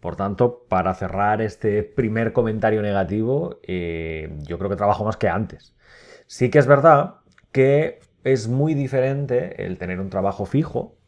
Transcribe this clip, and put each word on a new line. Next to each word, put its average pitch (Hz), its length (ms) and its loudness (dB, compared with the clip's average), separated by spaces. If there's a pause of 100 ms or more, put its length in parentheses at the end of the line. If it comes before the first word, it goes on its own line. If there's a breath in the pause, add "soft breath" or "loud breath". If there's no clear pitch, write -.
Por 87 160 -10
tanto, 101 540 -2
para 92 240 0
cerrar 101 480 -2
este 107 400 0
primer 113 500 -2
comentario 110 480 0
negativo, 107 840 -2
eh, 82 720 -6 (100)
yo 85 120 -8
creo 95 140 -4
que 98 60 -2
trabajo 104 280 0
más 107 140 -2
que 101 100 0
antes. 92 460 -6 (520 loud breath)
Sí - 240 -2
que 151 80 6
es 131 80 6
verdad 143 500 6 (360)
que 139 460 2 (260)
es 123 240 0
muy 143 260 0
diferente 135 920 -2
el 92 100 -6
tener 90 240 -6
un 95 80 -6
trabajo 98 380 -2
fijo - 500 -2 (100)